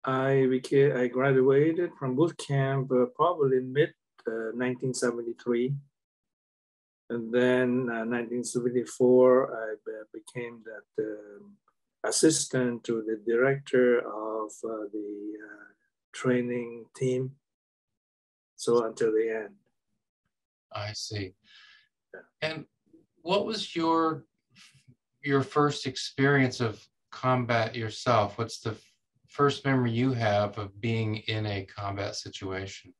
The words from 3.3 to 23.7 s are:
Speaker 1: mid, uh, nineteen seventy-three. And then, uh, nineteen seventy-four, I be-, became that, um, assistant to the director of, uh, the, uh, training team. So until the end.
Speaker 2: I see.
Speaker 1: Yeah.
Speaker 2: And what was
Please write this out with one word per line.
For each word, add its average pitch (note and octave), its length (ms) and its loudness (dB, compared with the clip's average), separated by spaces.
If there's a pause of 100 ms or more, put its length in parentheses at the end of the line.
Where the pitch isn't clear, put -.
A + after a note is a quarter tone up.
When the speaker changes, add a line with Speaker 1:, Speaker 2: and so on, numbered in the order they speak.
Speaker 1:
mid, C3 340 0 (320)
uh, A2+ 300 -6
nineteen B2+ 380 -4
seventy-three. A#2+ 800 -2 (1300)
And A2+ 240 -6
then, B2+ 580 2
uh, A2+ 140 -4
nineteen A#2+ 400 -4
seventy-four, B2+ 1080 4
I A2 220 -8 (100)
be-, A2 360 -12
became A#2+ 420 -12
that, A2 400 -8
um, G#2 540 -12 (480)
assistant B2+ 800 0
to A2+ 200 -2
the A2 240 -4
director B2+ 720 2
of, G#2+ 520 -6 (120)
uh, A2 300 -8
the, G#2 400 -10 (100)
uh, G#2 220 -20 (480)
training A#2+ 720 -4 (100)
team. C3 360 -2 (1200)
So A#2 300 2
until A2+ 260 -2
the A2 180 0 (140)
end. G2+ 120 -14 (1160)
Speaker 2:
I G#2 220 -8
see. G2+ 400 -8 (800)
Speaker 1:
Yeah. - 80 -18 (200)
Speaker 2:
And D#3 240 -6 (560)
what G3 240 0
was G#3+ 300 -6